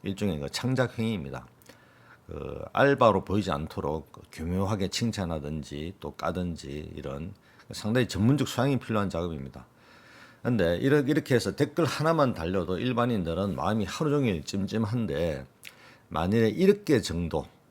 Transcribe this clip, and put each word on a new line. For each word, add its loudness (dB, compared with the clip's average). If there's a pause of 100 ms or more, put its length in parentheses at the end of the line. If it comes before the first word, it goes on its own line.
일종의 -2
그 -6
창작 0
행위입니다. -4 (840)
그 -10
알바로 6
보이지 0
않도록 -4
그 -20 (100)
교묘하게 -2
칭찬하든지 -4
또 -8
까든지 -6
이런 -8 (380)
상당히 0
전문적 4
소양이 2
필요한 0
작업입니다. -6 (760)
근데 2
이렇-, 4
이렇게 2
해서 2
댓글 2
하나만 2
달려도 -2
일반인들은 0
마음이 0
하루 -2
종일 2
찜찜한데 -2 (640)
만일에 2
일억 4
개 4
정도, -2 (260)